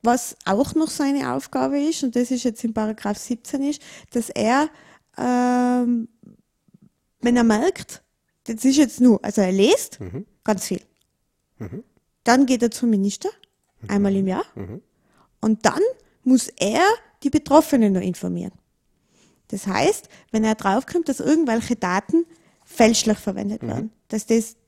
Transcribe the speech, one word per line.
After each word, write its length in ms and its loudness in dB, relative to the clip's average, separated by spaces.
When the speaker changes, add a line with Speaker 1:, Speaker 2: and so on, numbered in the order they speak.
Speaker 1:
Was 320 0
auch 300 0
noch 140 0
seine 440 -2
Aufgabe 460 -2
ist, 240 -2
und 120 -4
das 160 0
ist 120 -4
jetzt 200 -4
in 100 -4
Paragraph 440 -4
siebzehn 460 -6
ist, 180 -4
dass 200 -4
er, 360 0
ähm, 920 0
wenn 160 2
er 60 4
merkt, 580 0
das 200 -6
ist 120 4
jetzt 220 2
nur, 240 6
also 180 -2
er 100 2
liest 500 2
Speaker 2:
Mhm. 240 -10
Speaker 1:
ganz 220 -2
viel. 160 -6
Speaker 2:
Mhm. 240 -12
Speaker 1:
Dann 240 4
geht 160 0
er 80 0
zum 180 -2
Minister, 400 -2
Speaker 2:
Mhm. 80 -16
Speaker 1:
einmal 260 2
im 120 0
Jahr. 180 -4
Speaker 2:
Mhm. 260 -12
Speaker 1:
Und 260 0
dann 160 2
muss 260 2
er 220 0
die 60 -2
Betroffenen 640 4
noch 80 -2
informieren. 520 -6
Das 180 -8
heißt, 420 0
wenn 120 0
er 120 2
draufkommt, 540 -2
dass 100 -2
irgendwelche 560 0
Daten 500 0
fälschlich 540 2
verwendet 420 -8
Speaker 2:
Mhm. 60 -8
Speaker 1:
werden, 240 -6
dass 180 -8
das 300 0